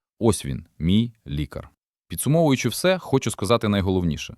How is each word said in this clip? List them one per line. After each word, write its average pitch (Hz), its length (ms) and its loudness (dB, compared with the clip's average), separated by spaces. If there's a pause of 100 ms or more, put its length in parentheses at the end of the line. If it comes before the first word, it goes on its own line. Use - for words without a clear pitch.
(180)
«Ось 107 280 2
він, 65 200 -8 (120)
мій 107 340 2 (140)
лікар». 71 440 -8 (380)
Підсумовуючи 143 600 2
все, 180 300 0
хочу 135 320 0
сказати 110 380 0
найголовніше. 92 680 0